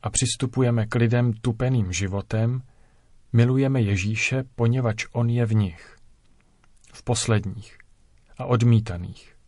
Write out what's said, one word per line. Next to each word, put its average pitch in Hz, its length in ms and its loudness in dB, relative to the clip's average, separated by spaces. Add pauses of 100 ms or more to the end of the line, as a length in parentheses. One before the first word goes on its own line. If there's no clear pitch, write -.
a - 80 -4
přistupujeme 120 760 0
k 107 100 -8
lidem 120 380 2
tupeným 113 600 -2
životem, 101 680 -2 (720)
milujeme 131 480 4
Ježíše, 107 640 -2 (120)
poněvadž 117 560 0
on 117 180 -2
je 120 160 0
v 113 80 0
nich, 98 440 -2 (960)
v - 100 -20
posledních 107 760 -2 (600)
a - 80 -8
odmítaných 107 920 0 (120)